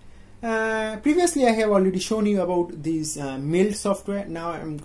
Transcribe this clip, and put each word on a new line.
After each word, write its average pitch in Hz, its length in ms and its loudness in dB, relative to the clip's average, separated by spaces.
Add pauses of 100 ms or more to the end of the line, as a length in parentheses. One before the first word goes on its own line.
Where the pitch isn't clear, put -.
(420)
Uh, 220 560 -2
previously 302 480 2
I 226 60 6
have 220 180 2
already 190 280 4
shown 220 280 0
you 202 160 2
about 175 400 -2
this, 156 340 -2
uh, 139 220 -6
mail 170 340 2
software. 196 540 -4
Now 165 240 -6
I'm, 156 340 -8